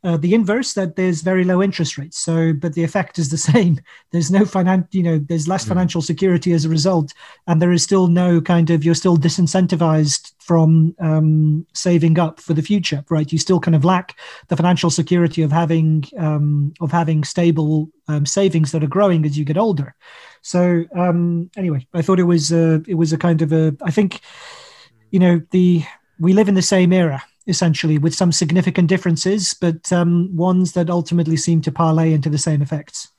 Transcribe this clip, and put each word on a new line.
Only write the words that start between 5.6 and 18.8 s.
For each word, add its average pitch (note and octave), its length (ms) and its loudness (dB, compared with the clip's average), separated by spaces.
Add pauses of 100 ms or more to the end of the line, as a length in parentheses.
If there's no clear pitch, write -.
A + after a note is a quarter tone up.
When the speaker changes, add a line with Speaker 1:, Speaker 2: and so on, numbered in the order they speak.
Speaker 2:
Mm. - 40 -8
Speaker 1:
financial F3+ 340 -2
security F3 500 0
as D#3 120 2
a D#3+ 40 -2
result. D#3+ 460 0 (320)
And E3 160 2
there F3 80 2
is F3 140 2
still F#3+ 240 2
no F3 320 2
kind E3+ 300 2
of, D#3 140 2
you're E3 120 2
still E3+ 220 2
disincentivized D#3+ 1200 0
from, D#3+ 580 4
um, D#3 680 0 (100)
saving E3+ 440 2
up D#3+ 220 -2
for - 140 -4
the D3+ 80 -2
future, E3+ 460 -4
right? D#3 220 -2
You D#3+ 80 -2
still F3+ 220 0
kind E3 160 2
of C#3 80 2
lack F3+ 340 -2 (300)
the E3 80 -2
financial E3+ 340 2
security E3+ 520 0
of D3 100 0
having, D#3 520 0 (140)
um, D3 640 -2
of D#3 100 -6
having D#3+ 320 0
stable, D#3 680 0 (200)
um, D3 180 -2
savings D#3+ 460 0
that D3 100 -2